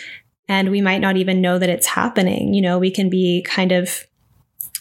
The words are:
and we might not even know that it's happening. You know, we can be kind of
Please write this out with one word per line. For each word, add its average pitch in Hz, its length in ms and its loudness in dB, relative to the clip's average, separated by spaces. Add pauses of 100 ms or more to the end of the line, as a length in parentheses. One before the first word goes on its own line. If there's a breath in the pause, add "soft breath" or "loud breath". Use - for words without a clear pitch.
(480 loud breath)
and 190 220 0
we 202 100 0
might 196 200 0
not 190 180 2
even 185 240 0
know 180 160 2
that 180 100 0
it's - 200 -2
happening. 196 640 0
You 196 80 2
know, 180 160 2
we 185 120 2
can 190 200 0
be 180 360 2
kind 185 240 0
of 180 360 -2 (760)